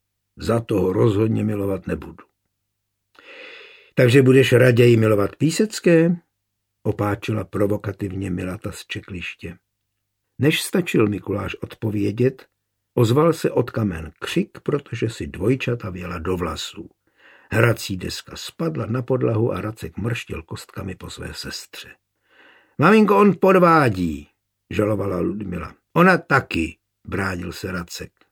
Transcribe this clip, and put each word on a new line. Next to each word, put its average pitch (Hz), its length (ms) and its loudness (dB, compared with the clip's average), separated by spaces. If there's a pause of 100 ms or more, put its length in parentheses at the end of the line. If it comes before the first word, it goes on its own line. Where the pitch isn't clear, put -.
(380)
Za 110 220 0
to 110 220 -2
ho 92 120 0
rozhodně 110 500 2
milovat 98 440 -4
nebudu.“ 85 380 -8 (1700)
„Takže 131 260 6
budeš 131 320 6
raději 120 440 6
milovat 107 380 2
Písecké?“ 170 800 2 (680)
opáčila 104 600 -2
provokativně 98 840 -4
Milata 90 420 -6
z - 140 -18
čekliště. 90 720 -12 (840)
Než 156 200 2
stačil 170 460 2
Mikuláš 95 480 -6
odpovědět, 107 920 -4 (520)
ozval 127 360 4
se - 180 -4
od 120 200 -2
kamen 82 480 -4
křik, - 400 -4
protože 120 500 -4
si 90 180 -8
dvojčata 117 640 -2
věla 90 300 -10
do 92 180 -2
vlasů. - 520 -8 (600)
Hrací 107 460 0
deska - 380 -12
spadla 160 500 -6
na 117 160 -4
podlahu 123 500 0
a 90 100 -6
Racek - 360 -10
mrštil 101 460 -8
kostkami 95 520 -12
po 85 140 -16
své 82 240 -14
sestře. - 640 -16 (800)
„Maminko, 202 400 6
on 202 240 6
podvádí,“ 135 880 4 (400)
žalovala 101 500 -2
Ludmila. 90 560 -6 (180)
„Ona 175 240 6
taky,“ 82 600 -2 (300)
bránil 90 440 -6
se 92 200 -10
Racek. 87 400 -10 (200)